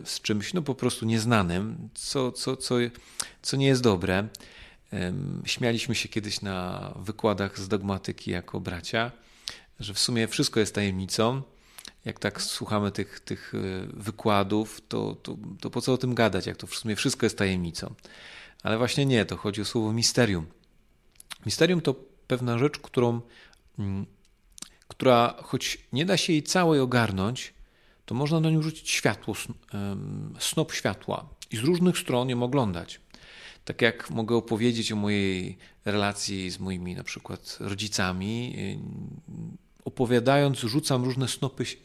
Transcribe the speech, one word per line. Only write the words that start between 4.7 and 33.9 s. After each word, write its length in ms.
Em, 540
śmialiśmy 500
się 140
kiedyś 340
na 540
wykładach 640
z 80
dogmatyki 600
jako 300
bracia, 500
że 140
w 40
sumie 300
wszystko 320
jest 140
tajemnicą. 680
Jak 140
tak 240
słuchamy 500
tych, 280
tych, 340
e, 380
wykładów, 960
to, 260
to, 220
to 100
po 100
co 120
o 60
tym 160
gadać, 320
jak 100
to 100
w 80
sumie 220
wszystko 300
jest 120
tajemnicą? 560
Ale 160
właśnie 280
nie, 180
to 120
chodzi 260
o 20
słowo 280
misterium. 540
Misterium 340
to 140
pewna 320
rzecz, 200
którą, 420
mm, 280
która, 540
choć 360
nie 120
da 120
się 160
jej 100
całej 380
ogarnąć, 760
to 80
można 260
na 100
nią 120
rzucić 280
światło, 440
sn-, 200
em, 640
snop 340
światła 560
i 60
z 40
różnych 380
stron 300
ją 140
oglądać. 580
Tak 180
jak 280